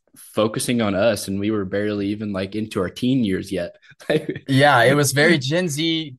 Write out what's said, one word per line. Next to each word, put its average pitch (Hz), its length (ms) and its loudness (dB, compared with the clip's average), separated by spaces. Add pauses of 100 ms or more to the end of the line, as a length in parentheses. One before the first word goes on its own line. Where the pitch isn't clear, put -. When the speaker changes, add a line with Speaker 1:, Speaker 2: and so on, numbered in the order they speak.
(160)
Speaker 1:
focusing 113 680 -2
on 104 120 0
us 107 340 0
and 98 100 -4
we 104 140 -2
were 104 120 -2
barely 101 440 -2
even, 104 240 -6
like, 95 240 -6
into 110 240 -4
our 90 100 -2
teen 127 340 0
years 95 280 -2
yet. 87 240 -6 (320)
<laughs> - 400 -4
Speaker 2:
Yeah, 135 340 6
it 123 120 6
was 143 180 2
very 151 260 4
Gen 160 300 -2
Z 156 500 -4